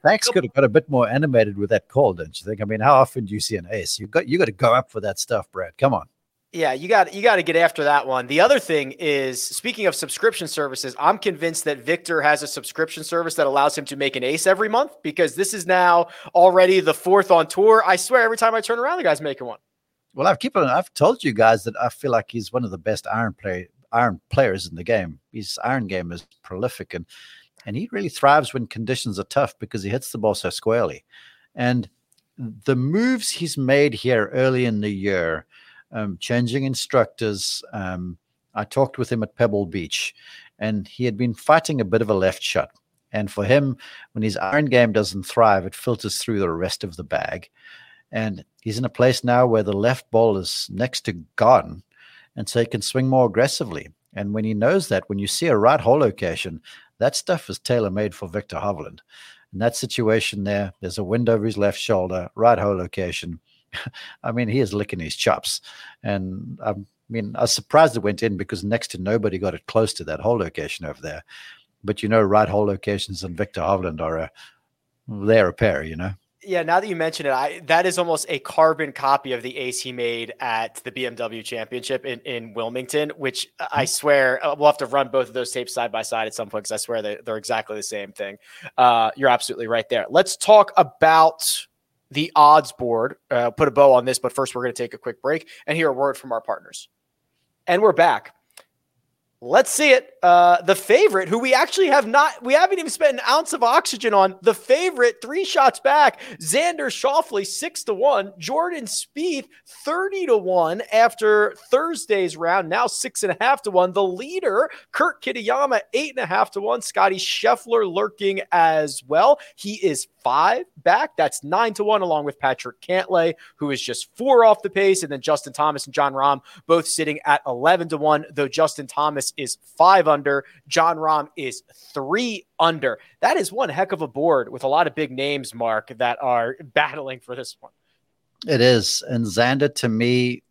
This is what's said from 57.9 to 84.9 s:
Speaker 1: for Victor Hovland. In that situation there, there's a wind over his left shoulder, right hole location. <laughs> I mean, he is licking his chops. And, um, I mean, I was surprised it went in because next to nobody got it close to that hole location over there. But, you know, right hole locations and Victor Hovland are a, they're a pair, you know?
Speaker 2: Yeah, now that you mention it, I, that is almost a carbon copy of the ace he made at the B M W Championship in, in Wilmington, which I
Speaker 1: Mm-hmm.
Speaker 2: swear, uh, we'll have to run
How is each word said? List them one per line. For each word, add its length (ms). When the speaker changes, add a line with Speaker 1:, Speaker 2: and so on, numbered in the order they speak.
Speaker 1:
for 140
Victor 280
Hovland. 440
In 60
that 180
situation 680
there, 360
there's 180
a 60
wind 240
over 160
his 140
left 200
shoulder, 560
right 240
hole 180
location. 640
<laughs> 420
I 80
mean, 180
he 120
is 120
licking 280
his 160
chops. 460
And, 600
um, 240
I 260
mean, 220
I 60
was 120
surprised 440
it 40
went 220
in 140
because 260
next 300
to 100
nobody 360
got 160
it 120
close 280
to 100
that 160
hole 180
location 480
over 160
there. 220
But, 220
you 40
know, 140
right 260
hole 180
locations 580
and 120
Victor 260
Hovland 380
are 180
a, 120
they're 400
a 40
pair, 300
you 140
know? 160
Speaker 2:
Yeah, 200
now 160
that 80
you 80
mention 300
it, 40
I, 360
that 200
is 120
almost 300
a 120
carbon 500
copy 420
of 120
the 120
ace 240
he 120
made 480
at 420
the 80
B 160
M 80
W 260
Championship 640
in, 180
in 300
Wilmington, 580
which 360
I 240
Speaker 1:
Mm-hmm. 20
Speaker 2:
swear, 580
uh, 120
we'll 100
have 120
to 80
run 200